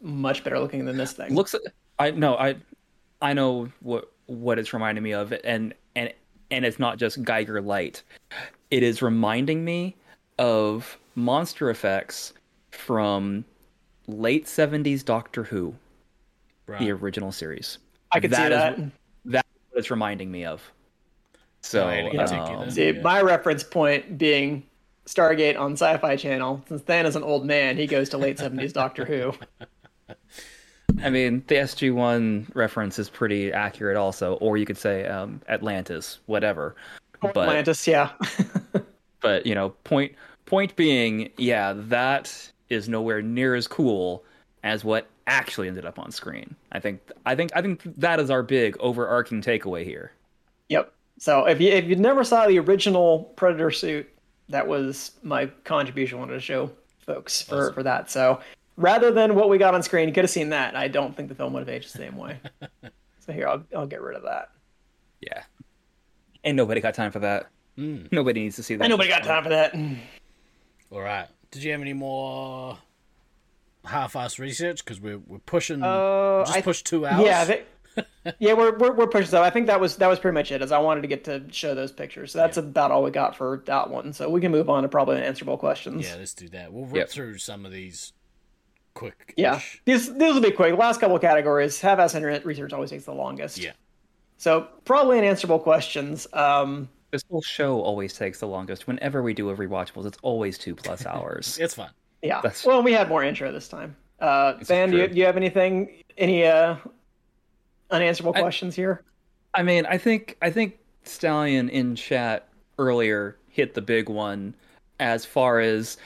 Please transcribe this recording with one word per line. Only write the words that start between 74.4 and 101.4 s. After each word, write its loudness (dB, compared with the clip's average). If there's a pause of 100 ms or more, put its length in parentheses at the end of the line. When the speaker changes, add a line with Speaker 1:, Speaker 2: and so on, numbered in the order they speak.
Speaker 3:
'Cause -14
we're, -10
we're -18
pushing, -4
Speaker 1:
Uh, 2
Speaker 3:
just 0
Speaker 1:
I 0
Speaker 3:
pushed -2
two 0
hours. 4
Speaker 1:
Yeah, 4
they, 0 (380)
Speaker 3:
<laughs> -10
Speaker 1:
yeah, 6
we're, 6
we're, 6
we're 4
pushing 2
stuff. 6
I 6
think 2
that 6
was, 0
that 6
was 6
pretty 0
much -2
it, -4
as -4
I 6
wanted 2
to -4
get -4
to -8
show -6
those -6
pictures. -14
So -6
that's 4
Speaker 3:
Yeah. 0
Speaker 1:
about 2
all 4
we 0
got -2
for -6
that 0
one. -8
So -6
we 2
can 2
move 4
on 2
to 0
probably 2
unanswerable -4
questions. -4
Speaker 3:
Yeah, -12
let's -14
do -20
that. -18
We'll -12
rip -6
Speaker 2:
Yep. -2
Speaker 3:
through -14
some -14
of -16
these -16 (800)
quick. -16
Speaker 1:
Yeah, 2 (240)
these, 2
these 6
will 4
be 6
quick. 4
Last 4
couple 4
of -2
categories. 2
Half-assed 4
internet -4
research -8
always -6
takes -14
the -12
longest. -8
Speaker 3:
Yeah. -10 (680)
Speaker 1:
So 2 (180)
probably 6
unanswerable 4
questions. 0
Um, 2 (240)
Speaker 2:
This -4
whole -4
show -2
always -2
takes -6
the -6
longest. -8
Whenever -4
we -2
do -4
a -6
rewatchables, -6
it's -12
always -2
two -10
plus -8
Speaker 3:
<laughs> -
Speaker 2:
hours. -8